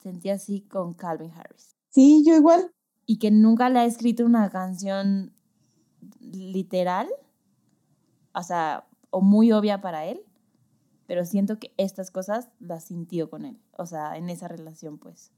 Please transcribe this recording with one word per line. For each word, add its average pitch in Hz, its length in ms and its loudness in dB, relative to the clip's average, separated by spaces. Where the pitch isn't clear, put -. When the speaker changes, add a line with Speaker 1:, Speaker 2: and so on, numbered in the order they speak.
Speaker 1:
sentía 190 320 -8
así 196 280 -10
con 170 320 -10
Calvin 165 380 -12
Harris. - 440 -20
Speaker 2:
Sí, 294 360 8
yo 330 80 8
igual. 330 380 6
Speaker 1:
Y 214 120 -2
que 214 120 -2
nunca 226 380 6
le 254 120 2
ha 233 40 2
escrito 233 400 -2
una 233 260 2
canción 196 800 -6
literal, 185 880 -6
o 180 80 -8
sea, 165 440 -6
o 190 100 -4
muy 214 320 4
obvia 208 280 0
para 165 260 -10
él, 277 140 -12
pero 180 180 -6
siento 208 340 -4
que - 180 -20
estas 190 360 -8
cosas 208 360 -10
las 170 240 -16
sintió 170 440 -10
con 151 160 -16
él, 135 140 -18
o 175 100 -10
sea, 156 300 -12
en 175 140 -12
esa 175 180 -14
relación, 160 500 -18
pues. - 400 -20